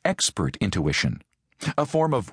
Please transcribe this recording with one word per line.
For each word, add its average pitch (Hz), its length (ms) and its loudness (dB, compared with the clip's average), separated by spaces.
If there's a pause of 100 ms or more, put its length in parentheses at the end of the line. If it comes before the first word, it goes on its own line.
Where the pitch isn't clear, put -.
expert 92 540 0
intuition, 76 640 0 (560)
a 147 80 2
form 160 260 2
of 120 200 0